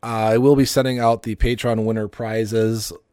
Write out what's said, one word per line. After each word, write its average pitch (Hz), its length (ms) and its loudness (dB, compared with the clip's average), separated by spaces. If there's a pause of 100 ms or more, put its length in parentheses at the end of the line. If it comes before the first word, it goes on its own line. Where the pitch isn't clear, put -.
Uh, - 40 -12
I 113 320 0
will 139 180 6
be 135 80 4
sending 127 340 -2
out 113 260 2
the 110 120 -6
Patreon 117 480 0
winner 110 240 -2
prizes, 110 840 -2 (200)